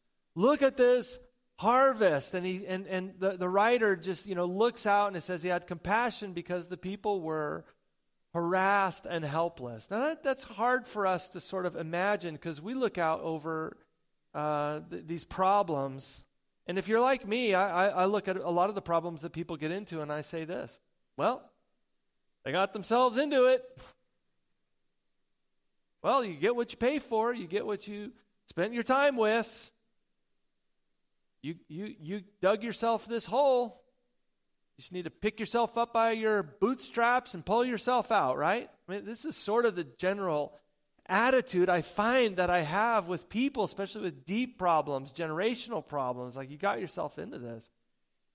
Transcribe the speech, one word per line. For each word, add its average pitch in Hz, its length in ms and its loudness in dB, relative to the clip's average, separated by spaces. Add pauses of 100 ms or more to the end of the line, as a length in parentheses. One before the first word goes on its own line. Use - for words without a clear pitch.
(340)
look 277 280 4
at 262 140 4
this 247 420 4 (380)
harvest." 220 800 4
And 180 100 -4
he, 185 220 -4
and, 185 200 -6
and 185 320 -6
the, 190 200 0
the 180 100 0
writer 214 480 4
just, 170 300 -6
you 202 80 -6
know, 175 120 0
looks 220 400 2
out 202 220 4
and 196 80 -6
it 165 60 -6
says 175 200 -6
he 175 60 -2
had 175 180 0
compassion 202 680 -2
because 175 340 -6
the 180 80 -10
people 196 440 -4
were 156 440 -4 (680)
harassed 185 760 2
and 165 160 -4
helpless. 143 680 -4
Now, 208 100 -2
that, 302 220 -2
that's 269 220 -4
hard 240 420 0
for 208 200 -2
us 185 240 0
to 175 100 -12
sort 185 240 -6
of 175 100 -4
imagine 170 600 -2
'cause 151 240 -8
we 208 140 -8
look 254 240 -2
out 160 240 0
over, 160 560 -6 (560)
uh, 151 460 -2 (100)
th-, 170 160 -10
these 160 180 -8
problems. 165 1000 0 (440)
And 180 120 -4
if 185 100 -2
you're 220 120 4
like 254 260 2
me, 220 280 2
I, 185 320 4
I, - 20 4
I 180 180 2
look 202 220 0
at 185 80 0
a 170 140 -4
lot 175 180 4
of 214 60 -6
the 196 80 -6
problems 165 400 -2
that 160 100 -10
people 160 240 -8
get 156 140 -4
into 175 320 -6
and 147 100 -6
I 151 80 -4
say 160 240 -8
this, 156 340 -10 (380)
"Well, 214 260 2 (1000)
they 127 100 -4
got 190 200 2
themselves 226 440 2
into 277 280 4
it." 254 180 4 (2500)
Well, 247 200 4
you 196 120 -6
get 180 200 2
what 233 180 -2
you - 40 -16
pay 262 220 2
for. 226 340 0
You 220 140 -8
get 190 200 -4
what 208 220 -6
you 208 240 -10 (340)
spend 202 280 -4
your 233 80 0
time 269 340 4
with. 220 560 0 (1700)
You, 160 160 -10 (120)
you, 190 300 -12
you 185 240 -10 (180)
dug 202 220 4
yourself 233 440 -2
this 226 200 -4
hole. 247 560 2 (920)
You 135 60 -20
just - 100 -16
need 180 120 -8
to 160 60 -10
pick 214 300 -4
yourself 226 380 0
up 233 140 0
by 226 200 4
your 220 300 2
bootstraps 233 920 0
and 165 100 -12
pull 226 200 2
yourself 247 480 0
out, 147 240 4
right? 170 320 0 (200)
I 175 40 -10
mean, 202 120 -8
this 226 200 -10
is 311 120 -6
sort 226 280 2
of 220 100 2
the 170 100 -4
general 175 680 -2 (540)
attitude 208 600 4
I 180 140 4
find 226 540 2
that 180 140 2
I 180 100 4
have 196 480 0
with 175 200 -6
people, 247 360 0
especially 196 380 -6
with 147 220 -6
deep 247 340 -2
problems, 147 540 0
generational 185 720 -4
problems. 127 520 -4
Like, 135 140 -10
you 151 80 -14
got 202 220 -2
yourself 165 380 -8
into 196 200 -10
this. 117 320 -12 (640)